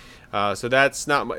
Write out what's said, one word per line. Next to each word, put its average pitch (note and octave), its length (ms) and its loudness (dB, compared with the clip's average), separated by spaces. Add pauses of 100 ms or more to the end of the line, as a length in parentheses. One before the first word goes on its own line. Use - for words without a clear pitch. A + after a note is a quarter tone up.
(320)
Uh, G2+ 220 0
so A#2+ 140 -6
that's C3+ 400 2
not. B2+ 320 0